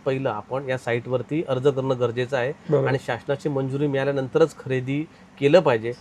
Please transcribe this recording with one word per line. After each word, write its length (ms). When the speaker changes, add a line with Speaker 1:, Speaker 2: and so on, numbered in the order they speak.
Speaker 1:
पहिलं 240
आपण 400
या 80
साईटवरती 720
अर्ज 180
करणं 320
गरजेचं 380
आहे 160
Speaker 2:
बरोबर. 180
Speaker 1:
आणि 100
शासनाची 420
मंजुरी 380
मिळाल्यानंतरच 680
खरेदी 500
केलं 200
पाहिजे, 420